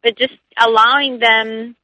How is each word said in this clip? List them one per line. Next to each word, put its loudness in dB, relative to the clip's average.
but -2
just -4
allowing 2
them -2